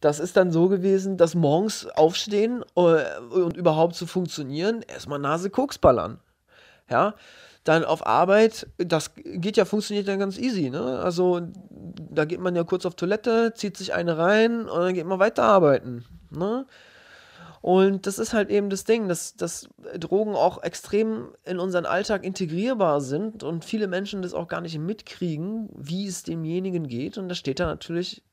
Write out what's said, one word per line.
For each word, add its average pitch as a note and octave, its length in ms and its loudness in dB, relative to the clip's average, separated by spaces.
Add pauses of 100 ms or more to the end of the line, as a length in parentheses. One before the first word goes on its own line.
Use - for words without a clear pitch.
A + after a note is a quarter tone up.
Das D3+ 180 2
ist E3 160 -2
dann F#3 160 6
so E3 160 4
gewesen, F#3+ 500 2
dass E3 160 4
morgens E3+ 540 2
aufstehen, G#3 760 2 (120)
äh, D#3 440 4 (140)
und E3+ 220 2
überhaupt E3+ 400 2
zu F3 100 -10
funktionieren, E3 760 -4
erstmal - 380 -10
Nase D#3+ 300 -2
Koks C4 280 -2
ballern. A2+ 420 4 (720)
Ja, F3 260 2 (480)
dann D#3+ 200 4
auf - 220 0
Arbeit, G3 640 4 (100)
das E3 380 -2
geht F#3+ 420 -4
ja, G#3 80 6
funktioniert G#3 420 -2
dann G3 120 -2
ganz G3 180 -4
easy, G3+ 320 -2
ne? G#3+ 300 -4
Also, F3+ 420 2
da D#3+ 840 -6
geht F3 140 -6
man F3+ 160 -2
ja E3+ 80 2
kurz F3 220 -2
auf E3+ 80 -4
Toilette, A3+ 600 0
zieht G3+ 200 -6
sich - 180 -8
eine E3+ 260 0
rein A3 500 2
und E3 120 -2
dann F#3 120 2
geht E3+ 140 -4
man F#3+ 100 -2
weiter G#3+ 260 2
arbeiten, C#3+ 640 4 (240)
ne? G#3 380 -4 (960)
Und F#3+ 440 4
das G3 140 -6
ist A3+ 160 -2
halt G#3 160 0
eben G3+ 180 2
das F#3+ 140 -4
Ding, A3+ 240 2
dass, - 280 -4
dass - 320 -8 (300)
Drogen G3 380 -2
auch E3+ 260 2
extrem A3 680 -4 (140)
in F3+ 140 -6
unseren F3+ 300 -2
Alltag G3 360 -2
integrierbar F#3 760 0
sind F#3 400 -6
und D#3 240 -6
viele G#3 220 -4
Menschen F#3+ 340 -6
das F3+ 140 -8
auch E3+ 120 -4
gar E3+ 140 -6
nicht E3 160 -8
mitkriegen, F3+ 960 -6
wie E3+ 320 -8
es F#3+ 160 -10
demjenigen E3 680 -4
geht. B2+ 300 -6
Und F#3+ 120 -8
da F3+ 40 -6
steht C#3 260 -6
er F3+ 60 2
natürlich E3+ 560 -6 (120)